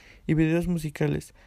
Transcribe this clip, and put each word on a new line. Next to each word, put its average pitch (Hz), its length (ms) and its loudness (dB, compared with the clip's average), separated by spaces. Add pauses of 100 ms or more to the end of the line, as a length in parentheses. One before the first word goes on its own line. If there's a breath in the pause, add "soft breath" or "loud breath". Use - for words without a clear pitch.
(260 loud breath)
y 165 80 0
videos 160 340 2
musicales, 156 680 -2 (120)